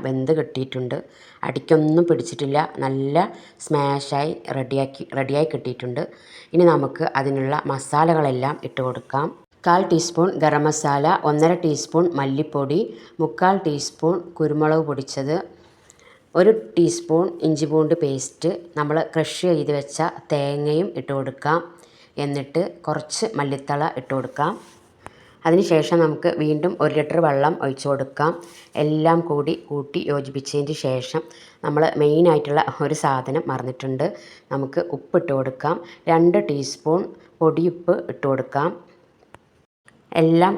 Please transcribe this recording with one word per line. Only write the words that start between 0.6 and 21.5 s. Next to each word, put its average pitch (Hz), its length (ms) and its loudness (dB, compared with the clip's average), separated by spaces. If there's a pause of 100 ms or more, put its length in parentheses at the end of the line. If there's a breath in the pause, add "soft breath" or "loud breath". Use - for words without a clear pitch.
അടിക്കൊന്നും 156 640 2
പിടിച്ചിട്ടില്ല. 139 480 -2 (260)
നല്ല 139 440 0 (380 loud breath)
സ്മാഷായി 143 680 -2 (240)
റെഡിയാക്കി, 135 480 -4 (140)
റെഡിയായി 139 340 0
കിട്ടിയിട്ടുണ്ട്. 123 480 -8 (540 loud breath)
ഇനി 175 160 8
നമുക്ക് 143 340 0 (140)
അതിനുള്ള 139 420 -2 (100)
മസാലകളെല്ലാം 147 800 2 (140)
ഇട്ട് - 180 -6
കൊടുക്കാം. 127 400 -4 (420)
കാൽ 175 140 6 (120)
ടീസ്പൂൺ 165 360 2 (140)
ഗരം 147 240 4
മസാല, 151 500 2 (120)
ഒന്നര 156 240 4 (100)
ടീസ്പൂൺ 160 420 0 (140)
മല്ലിപ്പൊടി, 139 600 -2 (400 loud breath)
മുക്കാൽ 185 440 2
ടീസ്പൂൺ 156 500 -2 (220)
കുരുമുളക് 151 520 2
പൊടിച്ചത്, 139 460 -4 (1040 soft breath)
ഒരു 202 120 6 (220)
ടീസ്പൂൺ 170 520 2 (200)
ഇഞ്ചി 156 240 0
പൂണ്ട് 156 220 2 (100)
പേസ്റ്റ്, 135 480 -4 (260)
നമ്മൾ 147 200 0 (180)
ക്രഷ് 160 340 -2
ചെയ്ത് 151 300 2
വെച്ച 143 240 -6 (280)
തേങ്ങയും 147 560 0 (140)
ഇട്ട് 131 160 -10
കൊടുക്കാം. 135 420 -2 (640 soft breath)